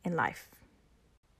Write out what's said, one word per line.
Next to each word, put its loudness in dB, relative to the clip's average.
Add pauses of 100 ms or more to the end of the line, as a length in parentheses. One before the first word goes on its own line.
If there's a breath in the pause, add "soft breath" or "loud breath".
in 0
life. 0 (920)